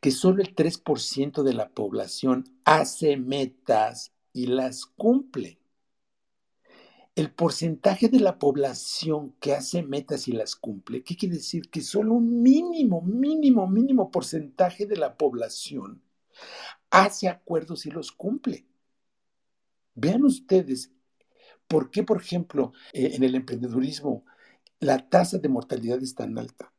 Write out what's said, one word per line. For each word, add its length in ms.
que 100
solo 300
el 120
tres 240
por 220
ciento 440
de 100
la 160
población 960
hace 520
metas 920
y 140
las 380
cumple. 720
El 160
porcentaje 760
de 100
la 200
población 1000
que 140
hace 300
metas 440
y 40
las 240
cumple, 480
¿qué 120
quiere 200
decir? 340
Que 120
solo 320
un 280
mínimo, 600
mínimo, 680
mínimo 440
porcentaje 760
de 100
la 180
población 840
hace 400
acuerdos 560
y 60
los 200
cumple. 540
Vean 280
ustedes, 680
¿por 240
qué, 120
por 180
ejemplo, 520
eh, 200
en 100
el 120
emprendedurismo 920
la 300
tasa 280
de 120
mortalidad 520
es 140
tan 220
alta? 420